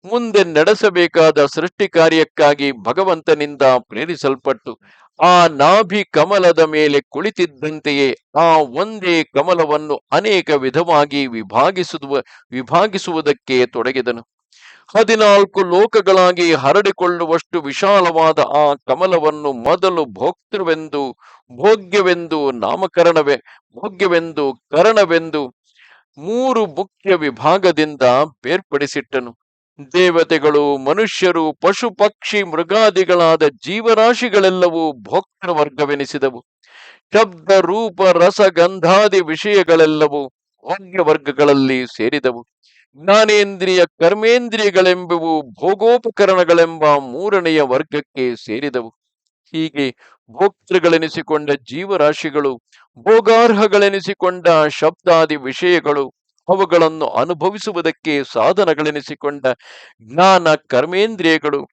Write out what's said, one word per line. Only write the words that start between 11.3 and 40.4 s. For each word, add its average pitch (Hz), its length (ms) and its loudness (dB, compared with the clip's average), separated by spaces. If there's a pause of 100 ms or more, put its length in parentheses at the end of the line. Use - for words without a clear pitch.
ವಿಭಾಗಿಸುವುದಕ್ಕೆ 147 1160 -2
ತೊಡಗಿದನು. 120 560 -6 (720)
ಹದಿನಾಲ್ಕು 202 640 2
ಲೋಕಗಳಾಗಿ 180 920 2
ಹರಡಿಕೊಳ್ಳುವಷ್ಟು 170 1080 -2
ವಿಶಾಲವಾದ 160 800 0
ಆ 147 360 2
ಕಮಲವನ್ನು 151 800 -2
ಮೊದಲು 165 520 -2
ಭೋಕ್ತೃವೆಂದು, 147 1080 -6 (440)
ಭೋಗ್ಯವೆಂದು 175 920 0
ನಾಮಕರಣವೇ, 151 880 0 (380)
ಭೋಗ್ಯವೆಂದು, 165 800 -4 (160)
ಕರಣವೆಂದು 165 800 0 (720)
ಮೂರು 233 480 -2
ಮುಖ್ಯ 185 480 -4
ವಿಭಾಗದಿಂದ 151 880 0 (400)
ಬೇರ್ಪಡಿಸಿಟ್ಟನು. 139 1080 -6 (440)
ದೇವತೆಗಳು, 156 840 0
ಮನುಷ್ಯರು, 165 760 -2
ಪಶು 202 380 -2
ಪಕ್ಷಿ 208 520 -2
ಮೃಗಾದಿಗಳಾದ 175 1080 0
ಜೀವರಾಶಿಗಳೆಲ್ಲವೂ 190 1400 0
ಭೋಕ್ತೃವರ್ಗವೆನಿಸಿದವು. 143 1500 -4 (720)
ಶಬ್ದ 185 360 0
ರೂಪ 190 520 0
ರಸ 180 380 4
ಗಂಧಾದಿ 190 800 2
ವಿಷಯಗಳೆಲ್ಲವೂ 156 1080 0 (380)